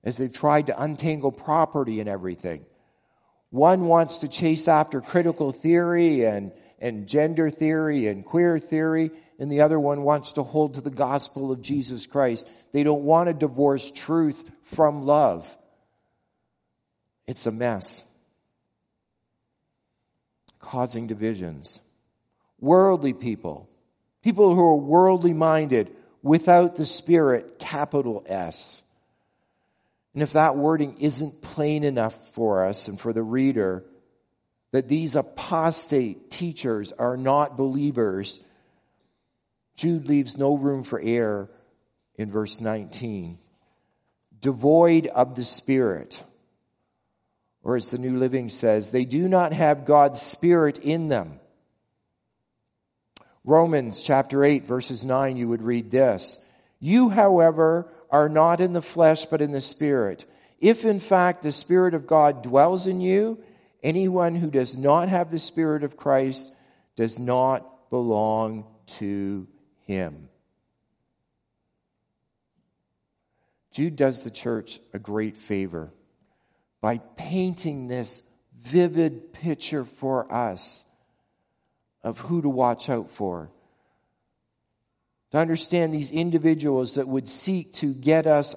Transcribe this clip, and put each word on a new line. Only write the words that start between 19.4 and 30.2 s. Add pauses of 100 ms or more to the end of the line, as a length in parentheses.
Causing
divisions. (800)
Worldly
people. (520)
People
who
are
worldly
minded (280)
without
the
Spirit,
capital
S. (1300)
And